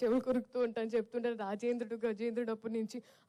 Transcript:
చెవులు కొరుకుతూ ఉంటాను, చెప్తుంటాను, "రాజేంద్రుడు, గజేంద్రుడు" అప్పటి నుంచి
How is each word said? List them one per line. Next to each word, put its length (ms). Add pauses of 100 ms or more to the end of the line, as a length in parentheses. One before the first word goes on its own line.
చెవులు 160
కొరుకుతూ 400
ఉంటాను, 280
చెప్తుంటాను, 480
"రాజేంద్రుడు, 680
గజేంద్రుడు" 460
అప్పటి 200
నుంచి 300 (260)